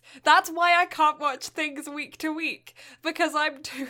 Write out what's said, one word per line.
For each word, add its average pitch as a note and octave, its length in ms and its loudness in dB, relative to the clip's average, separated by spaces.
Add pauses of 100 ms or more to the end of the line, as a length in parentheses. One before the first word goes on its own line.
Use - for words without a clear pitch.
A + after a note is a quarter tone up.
(240)
That's E4+ 260 6
why E4+ 320 4
I F4+ 60 2
can't D4+ 320 0
watch C#4+ 300 -4
things D4 400 -8
week C#4+ 300 -12
to D#4 140 -4
week, D#4 420 -8 (280)
because D#4+ 320 -2
I'm D4+ 280 -2
<laughs> - 0 -
too C4 260 -10